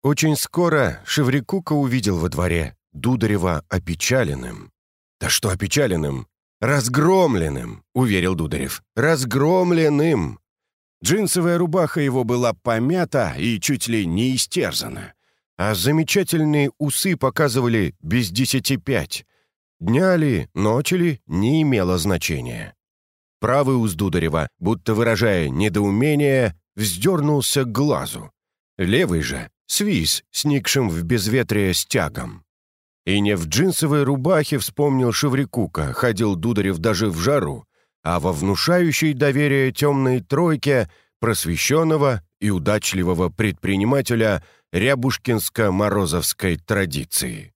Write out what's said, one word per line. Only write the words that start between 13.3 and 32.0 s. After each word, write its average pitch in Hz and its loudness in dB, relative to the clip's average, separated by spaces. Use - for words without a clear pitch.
и 104 -2
чуть 127 -2
ли 113 0
не 117 0
истерзана. - -4
А 104 0
замечательные 151 0
усы 151 -2
показывали 120 0
без 95 0
десяти 127 0
пять. - -4
Дня 151 2
ли, 135 0
ночи 113 0
ли, 170 0
не 113 2
имело 95 2
значения. 65 -4
Правый 131 2
ус 110 0
Дударева, 80 0
будто 110 -2
выражая 104 2
недоумение, 107 2
вздернулся 139 0
к 117 -8
глазу. 101 -2
Левый 92 2
же — 65 -6
свис, 147 -2
сникшим 139 0
в 82 -4
безветрие 104 0
стягом. - -4